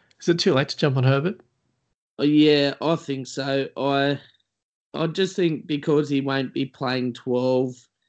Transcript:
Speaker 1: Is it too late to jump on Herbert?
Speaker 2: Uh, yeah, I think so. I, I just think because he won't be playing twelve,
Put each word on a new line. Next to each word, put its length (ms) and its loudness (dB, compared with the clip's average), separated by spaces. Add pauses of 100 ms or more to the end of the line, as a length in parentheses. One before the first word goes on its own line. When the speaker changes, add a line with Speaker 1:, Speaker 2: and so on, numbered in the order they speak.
(200)
Speaker 1:
Is 100 -4
it 80 2
too 160 2
late 160 2
to 80 -12
jump 200 0
on 60 0
Herbert? 380 2 (800)
Speaker 2:
Uh, 40 -4
yeah, 560 4
I 160 0
think 300 -6
so. 500 -4
I, 440 0 (720)
I 140 -2
just 280 -4
think 300 0
because 440 0
he 120 0
won't 320 -4
be 140 -4
playing 460 -4
twelve, 600 -2 (360)